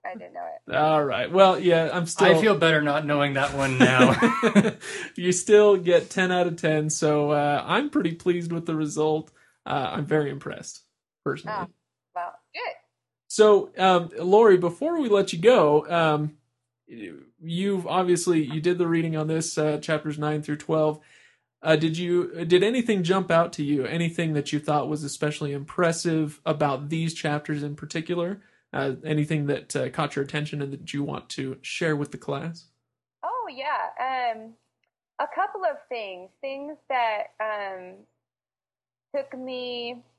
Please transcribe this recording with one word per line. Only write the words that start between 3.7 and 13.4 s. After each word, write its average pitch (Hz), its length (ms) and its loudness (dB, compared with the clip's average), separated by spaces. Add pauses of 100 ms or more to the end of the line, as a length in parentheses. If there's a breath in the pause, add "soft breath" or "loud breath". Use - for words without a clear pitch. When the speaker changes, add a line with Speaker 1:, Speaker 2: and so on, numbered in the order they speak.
Speaker 3:
now. 127 380 6 (280)
Speaker 2:
<laughs> - 720 0
You 180 160 0
still 208 460 6
get 175 320 2
ten 185 220 0
out 180 160 2
of 165 80 -4
ten, 156 340 0
so, 151 420 0
uh, 147 340 0
I'm 226 240 0
pretty 175 240 -2
pleased 175 380 -2
with 165 140 -4
the 160 100 -4
result. 156 560 -2 (340)
Uh, 139 280 -4
I'm 147 120 -4
very 147 260 0
impressed, - 500 -14 (420)
personally. 202 360 -6
Speaker 1:
Oh, 175 80 -8 (480)
well, 175 180 -10 (200)
good. 453 200 -8 (540)
Speaker 2:
So, 208 500 4